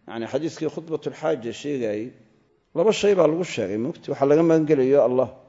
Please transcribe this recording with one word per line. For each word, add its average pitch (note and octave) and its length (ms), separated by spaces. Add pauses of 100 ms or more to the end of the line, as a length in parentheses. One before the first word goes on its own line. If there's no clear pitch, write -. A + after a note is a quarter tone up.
Yacni, A2+ 180
xadiiskii D3+ 460
khudbatul D#3+ 400
xaaja C#3 400
sheegayay, A#2+ 580 (640)
laba F#3+ 180
shay G3+ 220
baa F3+ 140
lagu E3 160
sheegay, G#2 320
mugti. B2+ 340
Waxaa D3 160
laga D3+ 160
magan D#3+ 240
gelayo C3+ 380
Allah. B2+ 240 (200)